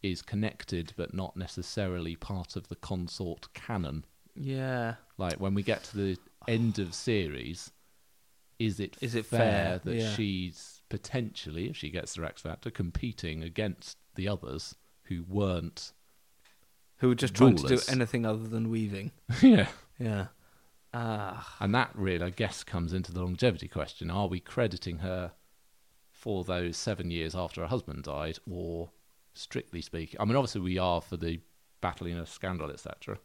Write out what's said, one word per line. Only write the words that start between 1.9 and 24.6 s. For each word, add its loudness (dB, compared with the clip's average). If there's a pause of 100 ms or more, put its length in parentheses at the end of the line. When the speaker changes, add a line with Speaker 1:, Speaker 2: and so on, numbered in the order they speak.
Speaker 1:
part -6
of -10
the -8
consort -6
canon. -4 (300)
Speaker 2:
Yeah. -2 (220)
Speaker 1:
Like, 0
when 2
we 2
get 0
to -8
the 0 (300)
end 4
of -2
series, -2 (880)
is 0
it -6
Speaker 2:
Is -4
it 0
Speaker 1:
fair 0
Speaker 2:
fair? 4
Speaker 1:
that 0
Speaker 2:
Yeah. 0
Speaker 1:
she's -2
potentially, -4
if -8
she -6
gets -6
the -6
Rex -6
Factor, -6
competing -2
against -4 (160)
the -2
others -4 (300)
who -4
weren't 0 (1040)
Speaker 2:
Who 4
were 8
just 0
trying 12
to 2
do 0
Speaker 1:
rulers? 4
Speaker 2:
anything 2
other 0
than 0
weaving. -2 (140)
Speaker 1:
<laughs> 2
Yeah. 12 (300)
Speaker 2:
Yeah. 0 (680)
Ah. -4
Speaker 1:
And 4
that 4
really, 2
I 0
guess, -2
comes -2
into -2
the -4
longevity 2
question. -6
Are 0
we -2
crediting -2